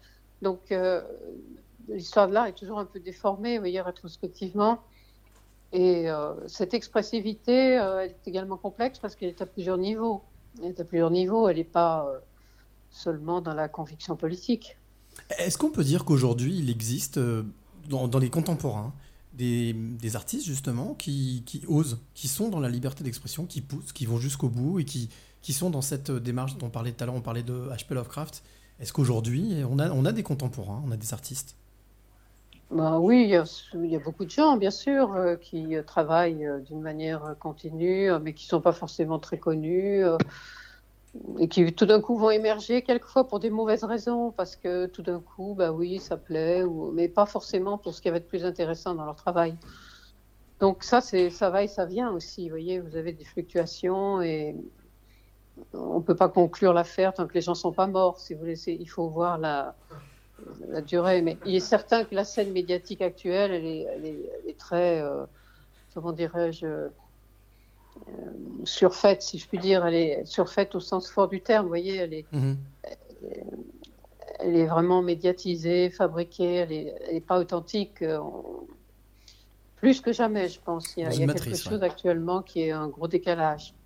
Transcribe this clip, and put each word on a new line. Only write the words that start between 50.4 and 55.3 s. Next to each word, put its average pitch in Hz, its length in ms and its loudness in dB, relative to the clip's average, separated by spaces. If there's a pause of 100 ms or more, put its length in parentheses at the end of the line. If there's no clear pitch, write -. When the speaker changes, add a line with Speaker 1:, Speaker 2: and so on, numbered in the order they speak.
Speaker 1:
Donc 196 240 2
ça, 247 180 4
c'est, 185 300 2
ça 185 200 0
va 196 120 4
et 208 60 0
ça 196 160 -2
vient 220 280 -2
aussi, 175 320 -8
vous 160 120 -8
voyez, 180 240 -4
vous 160 160 -10
avez 165 160 -6
des 156 120 -14
fluctuations 185 960 -2
et 151 340 -2 (1160)